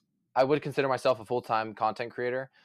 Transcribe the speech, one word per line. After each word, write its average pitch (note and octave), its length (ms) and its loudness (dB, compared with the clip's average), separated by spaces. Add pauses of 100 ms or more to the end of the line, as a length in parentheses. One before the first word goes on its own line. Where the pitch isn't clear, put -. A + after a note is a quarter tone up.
(360)
I C3 80 6
would C#3+ 180 2
consider C#3 260 0
myself B2+ 320 2
a G#2+ 40 -12
full-time A2+ 500 -2
content A2 380 -2
creator. B2+ 380 -4 (140)